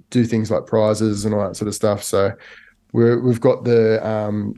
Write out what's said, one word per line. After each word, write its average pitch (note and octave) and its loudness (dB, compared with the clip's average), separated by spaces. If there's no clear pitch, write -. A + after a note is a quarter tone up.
do A#2+ 2
things A2 -2
like - -2
prizes G#2+ 0
and G#2+ -2
all G2+ -2
that F2 -10
sort G#2 -6
of G2+ -6
stuff. G#2 -2
So G2 0
we're, A#2 2
we've B2 0
got B2+ 2
the, A2+ 2
um, G#2+ -4